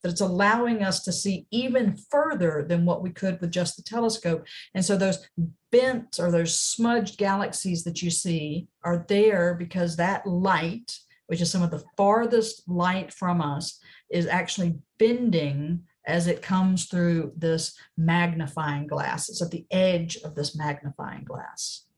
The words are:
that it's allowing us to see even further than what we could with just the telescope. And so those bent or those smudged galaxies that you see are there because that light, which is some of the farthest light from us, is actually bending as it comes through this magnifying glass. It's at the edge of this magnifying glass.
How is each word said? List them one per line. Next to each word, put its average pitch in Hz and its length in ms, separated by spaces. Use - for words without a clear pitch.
that 180 80
it's 170 120
allowing 208 600
us 190 220
to 185 80
see 185 400
even 247 440
further 180 580
than 170 180
what 175 180
we 180 80
could 185 280
with 170 120
just 175 240
the - 80
telescope. 220 640
And 190 100
so 196 140
those 185 220
bent 254 480
or 175 120
those 170 260
smudged 233 640
galaxies 196 640
that 170 180
you 180 80
see 165 580
are 175 240
there 202 460
because 170 440
that 180 280
light, 180 720
which 170 140
is 170 100
some 185 100
of 170 80
the 151 140
farthest 220 720
light 180 460
from 175 280
us, 147 380
is 175 160
actually 175 540
bending 170 840
as 170 200
it - 160
comes 185 420
through 170 500
this 165 400
magnifying 160 880
glass. - 420
It's 220 140
at 170 80
the 170 220
edge 180 460
of 151 180
this 147 200
magnifying 143 680
glass. - 600